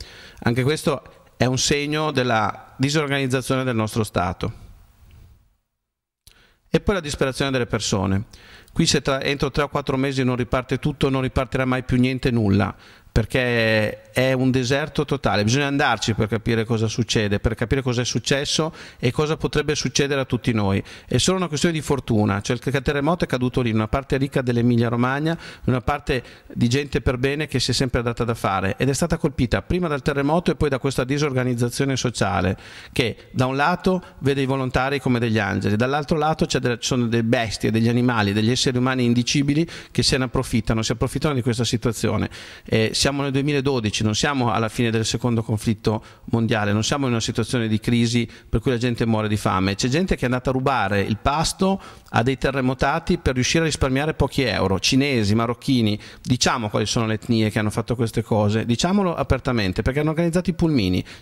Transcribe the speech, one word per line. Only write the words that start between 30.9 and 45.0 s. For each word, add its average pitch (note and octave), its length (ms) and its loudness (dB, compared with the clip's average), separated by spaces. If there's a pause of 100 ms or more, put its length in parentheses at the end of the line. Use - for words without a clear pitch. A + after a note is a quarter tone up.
disorganizzazione B2+ 920 0
sociale G2 600 0 (360)
che - 400 -2
da B2+ 120 0
un C3 120 0
lato F3+ 460 0 (180)
vede C3+ 200 2
i C3 60 2
volontari C3+ 540 0
come B2 180 2
degli A2+ 200 0
angeli, G2+ 380 0
dall'altro C#3+ 400 0
lato D#3 300 0
c'è C3+ 140 0
delle, B2 180 -2
ci - 80 -8
sono A#2+ 220 0
delle A#2 160 0
bestie, A#2 460 0
degli A2+ 180 4
animali, A#2+ 440 2
degli G#2+ 180 2
esseri B2+ 280 0
umani B2+ 260 0
indicibili C#3 640 2 (220)
che B2 120 0
se D3 140 2
ne B2+ 80 2
approfittano, A#2 580 0
si B2+ 100 -2
approfittano C3+ 420 -2
di B2 80 0
questa A#2 220 0
situazione. G#2+ 640 -2 (340)
Eh, A2 260 0 (120)
siamo C#3 200 0
nel C#3 100 -2
duemiladodici, C3+ 720 0
non G#2+ 100 2
siamo C3 380 0
alla A2 160 0
fine A#2 240 0
del A2 120 0